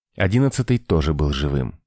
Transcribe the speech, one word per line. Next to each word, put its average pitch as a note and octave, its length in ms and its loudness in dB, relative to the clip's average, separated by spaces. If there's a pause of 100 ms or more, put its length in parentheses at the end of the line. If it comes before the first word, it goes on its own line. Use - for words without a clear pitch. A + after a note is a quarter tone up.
(160)
Одиннадцатый A#2+ 640 0
тоже D#2+ 340 0
был D2 200 0
живым. C2+ 540 -4